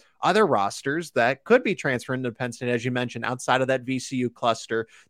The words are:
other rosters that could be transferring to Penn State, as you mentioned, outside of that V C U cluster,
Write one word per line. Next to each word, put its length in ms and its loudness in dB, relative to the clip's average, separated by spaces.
other 260 4
rosters 640 0
that 320 2
could 180 4
be 140 -2
transferring 480 -2
to 80 -4
Penn 220 -6
State, 160 -6
as 160 0
you 60 0
mentioned, 340 -4
outside 340 0
of 80 2
that 140 0
V 180 -4
C 180 -8
U 120 0
cluster, 580 -2